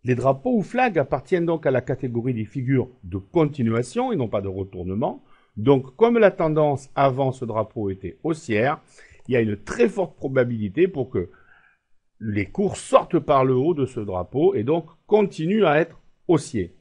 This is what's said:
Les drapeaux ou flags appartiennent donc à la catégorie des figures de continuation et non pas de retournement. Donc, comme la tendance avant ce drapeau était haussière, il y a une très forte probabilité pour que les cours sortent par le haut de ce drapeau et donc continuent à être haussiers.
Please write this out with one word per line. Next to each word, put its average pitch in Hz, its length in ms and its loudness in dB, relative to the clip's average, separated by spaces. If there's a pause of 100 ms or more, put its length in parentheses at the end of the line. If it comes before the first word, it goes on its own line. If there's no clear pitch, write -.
Les 123 100 0
drapeaux 135 420 0
ou 208 60 2
flags 240 360 0
appartiennent 156 480 -2
donc 165 200 -2
à 143 40 4
la 127 100 2
catégorie 123 540 -4
des 110 100 -4
figures 127 460 -2 (120)
de 90 140 -10
continuation 143 960 -2
et 208 40 -2
non 123 120 -2
pas 101 120 -2
de 98 80 -8
retournement. 95 760 -6 (320)
Donc, 131 400 2
comme 233 220 4
la 208 120 6
tendance 151 640 0
avant 135 380 2
ce 127 120 -10
drapeau 110 460 -4
était 92 320 -10
haussière, 147 580 -2 (460)
il 117 60 -2
y 127 40 2
a 123 40 4
une 104 220 -2
très - 260 0
forte 185 280 -4
probabilité 123 680 0
pour 139 240 -6
que 90 200 -4 (880)
les 104 260 -4
cours - 300 -4
sortent - 420 2
par 139 260 2
le 131 100 2
haut 139 200 2
de 143 100 0
ce 123 160 -6
drapeau 104 540 -2
et 113 80 0
donc 160 260 -2 (180)
continuent 202 580 2
à 151 160 4
être - 180 -4 (300)
haussiers. 117 520 0